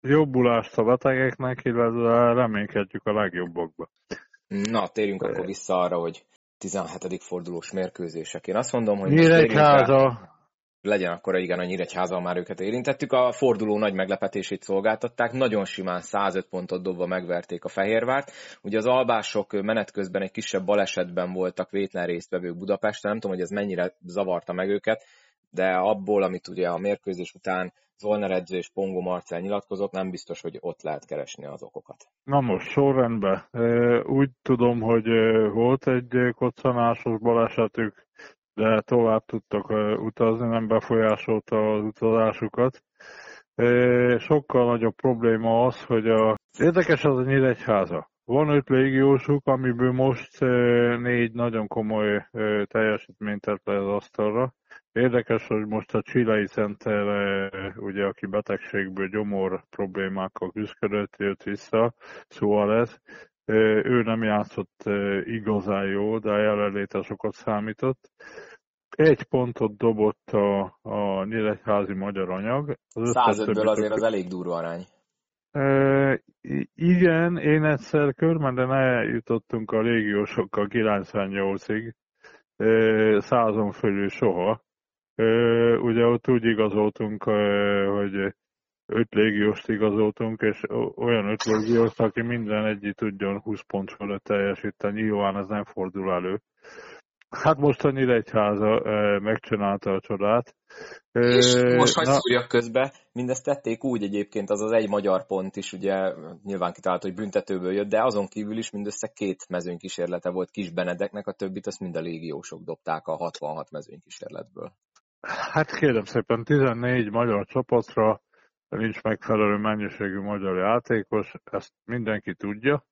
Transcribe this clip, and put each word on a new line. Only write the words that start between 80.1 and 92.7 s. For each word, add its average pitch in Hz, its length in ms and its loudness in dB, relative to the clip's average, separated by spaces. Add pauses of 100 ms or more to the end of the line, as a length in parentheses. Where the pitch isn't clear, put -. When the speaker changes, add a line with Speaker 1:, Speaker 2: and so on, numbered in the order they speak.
Speaker 1:
kilencvennyolcig, 101 1300 -2 (600)
ö, 110 640 4
százon 110 520 0
fölül 101 360 -2
soha. 98 540 0 (520)
Ö, 117 600 4
ugye 117 280 2
ott 120 240 2
úgy 120 160 4
igazoltunk, 107 800 0
ö, 101 600 2 (100)
hogy 101 380 -2 (520)
öt 113 280 -2
légióst 104 540 2
igazoltunk, 110 720 0
és 107 280 0
o-, 117 280 -4
olyan 117 320 0
öt 107 140 -4
légióst, 110 580 2
aki 113 220 0
minden 110 440 -2
egyik 104 280 -4